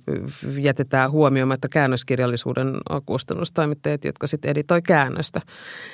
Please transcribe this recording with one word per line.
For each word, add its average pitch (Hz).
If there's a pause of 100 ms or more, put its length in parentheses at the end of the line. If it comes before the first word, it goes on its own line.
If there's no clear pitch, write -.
äh, 139
jätetään 135
huomioimatta 135
käännöskirjallisuuden, 127
äh, 139
kustannustoimittajat, 147
jotka 143
sit -
editoi 151
käännöstä. 151 (520)